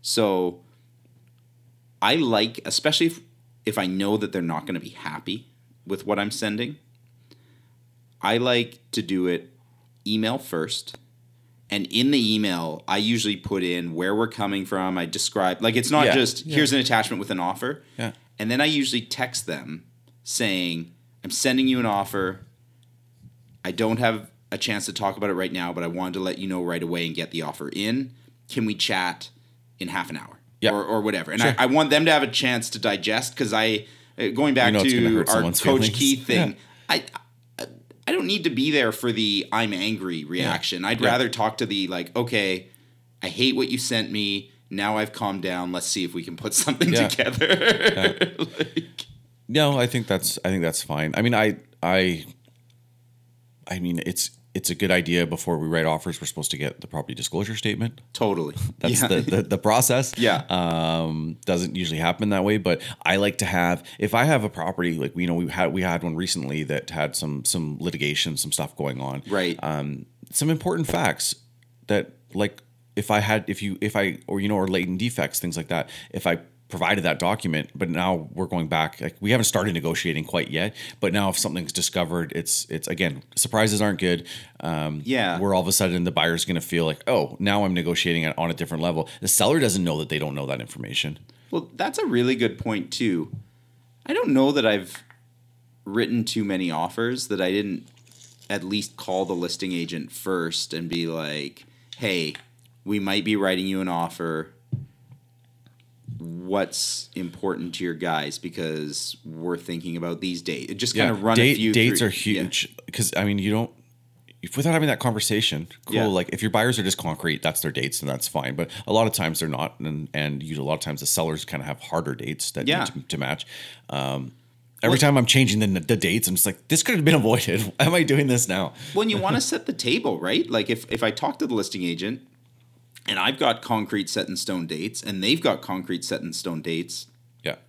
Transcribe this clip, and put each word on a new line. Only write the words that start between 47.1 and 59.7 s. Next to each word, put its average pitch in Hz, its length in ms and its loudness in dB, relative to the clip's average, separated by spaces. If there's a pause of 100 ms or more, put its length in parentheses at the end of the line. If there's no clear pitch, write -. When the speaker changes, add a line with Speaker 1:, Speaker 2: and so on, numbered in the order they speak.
Speaker 1:
<laughs> - 720 4
Speaker 2:
Yeah. 180 260 0 (140)
Speaker 1:
Like - 480 -4 (420)
Speaker 2:
No, 143 300 4
I 123 80 6
think 120 200 0
that's, - 380 0
I - 40 2
think 95 140 2
that's 82 200 0
fine. 76 320 -2
I - 60 2
mean, 120 140 4
I, 107 220 4 (260)
I, 90 420 4 (1400)
I 92 100 -6
mean, 87 280 -2
it's, - 240 -4 (240)
it's - 160 -2
a 87 40 -2
good 92 180 0
idea 87 340 4
before 82 320 -2
we 78 80 -2
write 80 180 2
offers, 78 360 -2
we're 82 80 -8
supposed - 240 -4
to 76 40 -4
get 71 240 -6
the - 60 -18
property - 280 -8
disclosure 101 420 -4
statement. 107 440 -4 (120)
Speaker 1:
Totally. 87 420 0 (240)
Speaker 2:
That's - 240 2
Speaker 1:
Yeah. - 60 2
Speaker 2:
the, 180 120 4
the, - 220 2
the 98 160 0
process. 127 580 4